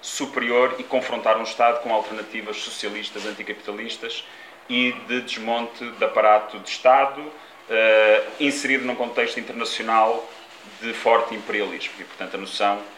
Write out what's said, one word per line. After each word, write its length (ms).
superior 760
e 40
confrontar 540
um 60
Estado 380
com 120
alternativas 640
socialistas, 680
anticapitalistas 1000
e 240
de 140
desmonte 640
de 220
aparato 540
de 100
Estado, 520
eh, 540
inserido 460
num 100
contexto 440
internacional 920
de 120
forte 420
imperialismo. 640
E, 40
portanto, 320
a 20
noção 440